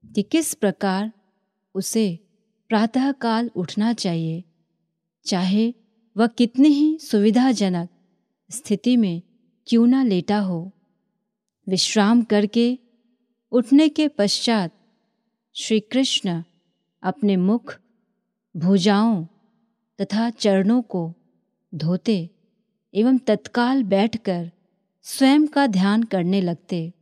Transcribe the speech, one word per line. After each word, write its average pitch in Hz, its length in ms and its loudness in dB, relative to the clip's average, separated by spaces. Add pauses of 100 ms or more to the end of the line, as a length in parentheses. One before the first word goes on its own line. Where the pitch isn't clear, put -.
(140)
कि 208 80 -2
किस 320 320 -2
प्रकार 196 580 -4 (600)
उसे 196 440 -4 (500)
प्रातःकाल 233 880 -2
उठना 208 360 -4
चाहिए, 165 520 -4 (800)
चाहे 202 500 0 (440)
वह 226 100 2
कितनी 247 400 2
ही 302 300 2
सुविधाजनक 202 880 0 (640)
स्थिति 240 460 -2
में 180 260 0 (440)
क्यों 233 200 4
ना 262 160 4
लेटा 202 360 0
हो, 185 320 -4 (960)
विश्राम 208 560 2
करके 226 560 0 (760)
उठने 277 360 4
के 302 200 0
पश्चात 202 640 -2 (840)
श्री - 260 -2
कृष्ण 214 600 -2 (600)
अपने 190 340 0
मुख, 196 420 -2 (760)
भुजाओं 196 680 2 (760)
तथा 208 320 -4
चरणों 208 540 0
को 170 280 -6 (600)
धोते 180 460 -2 (760)
एवं 240 240 2
तत्काल 240 680 -2
बैठकर 196 680 -2 (560)
स्वयं 277 400 2
का 285 200 0
ध्यान 202 360 0
करने 190 380 -2
लगते। 170 600 -6